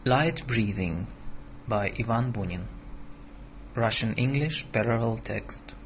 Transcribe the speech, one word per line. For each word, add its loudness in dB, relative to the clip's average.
Light 4
Breathing 2
by 2
Иван 2
Бунин. -2
Russian 2
English 2
parallel 4
text. -6